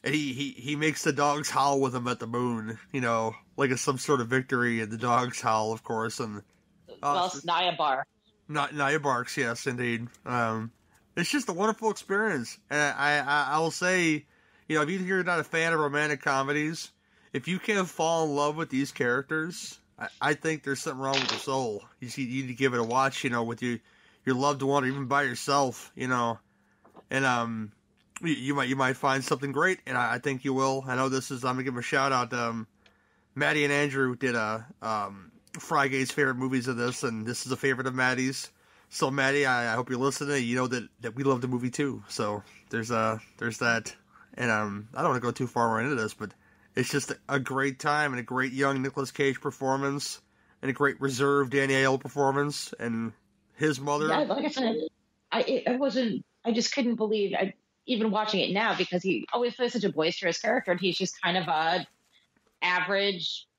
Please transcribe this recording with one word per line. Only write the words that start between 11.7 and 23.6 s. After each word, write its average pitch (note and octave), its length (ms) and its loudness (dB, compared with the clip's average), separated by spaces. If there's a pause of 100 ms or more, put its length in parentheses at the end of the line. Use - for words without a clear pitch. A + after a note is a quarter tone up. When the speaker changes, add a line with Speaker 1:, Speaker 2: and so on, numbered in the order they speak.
Speaker 1:
experience. G3 680 -2 (140)
And D3 100 2
I, D3 380 2
I, C#3+ 380 2
I - 20 4
will D#3+ 120 2
say, F3 540 2 (440)
you D#3 80 0
know, D3+ 80 4
if C#3+ 40 0
you're F#3 340 0
not F3 160 2
a D3+ 60 -2
fan E3 300 2
of D#3+ 60 2
romantic D3 420 0
comedies, D3 680 0 (440)
if C3+ 120 -4
you F3+ 120 -2
can't G3 280 0
fall E3 380 2
in D3+ 100 0
love D3 220 2
with D#3+ 140 -4
these C3+ 220 -2
characters, C#3 840 -2 (200)
I, A2 100 -10 (140)
I C#3+ 100 4
think D#3 300 -2
there's C#3 180 -4
something C3+ 220 -6
wrong C3+ 180 2
with B2 100 0
your A2 100 -4
soul. B2 440 -2 (160)
You B2+ 80 -10
see, C#3 140 -6
you B2+ 220 -2
need B2+ 40 -6
to B2 60 -8
give C3 180 2
it B2 80 0
a A#2 40 2
watch, B2+ 380 0
you C#3 60 0
know, A#2+ 140 0
with A#2 200 -4